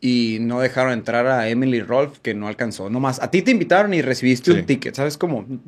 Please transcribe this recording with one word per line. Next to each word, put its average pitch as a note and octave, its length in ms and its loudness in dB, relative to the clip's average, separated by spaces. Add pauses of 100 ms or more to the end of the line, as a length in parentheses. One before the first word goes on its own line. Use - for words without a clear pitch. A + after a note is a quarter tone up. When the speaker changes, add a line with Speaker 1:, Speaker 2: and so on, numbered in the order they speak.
Speaker 1:
y A#2+ 400 0
no A#2+ 180 -2
dejaron C3 340 0
entrar A#2 360 0
a A#2+ 200 0
Emily B2 340 0
Rolf, C3 360 -2
que A2+ 160 -4
no G#2 140 -6
alcanzó. G#2 420 -6
Nomás, C3 320 -2
a B2+ 80 -4
ti F#3 120 2
te C4 100 4
invitaron G3 420 2
y D#3+ 80 2
recibiste B2+ 500 2
Speaker 2:
Sí. G2+ 60 4
Speaker 1:
un F#2 80 -4
ticket, - 300 -2
¿sabes D3 200 -4
cómo? C#3+ 300 -4 (220)